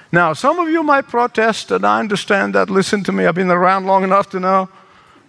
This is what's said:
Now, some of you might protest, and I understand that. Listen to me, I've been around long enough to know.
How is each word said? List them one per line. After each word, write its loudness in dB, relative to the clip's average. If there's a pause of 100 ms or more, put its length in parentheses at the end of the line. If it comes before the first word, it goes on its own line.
(120)
Now, 2
some -2
of -2
you 0
might 0
protest, -2
and 0
I 2
understand -2
that. 0
Listen 0
to -4
me, 0
I've 2
been 0
around 2
long 2
enough 2
to -6
know. 0 (600)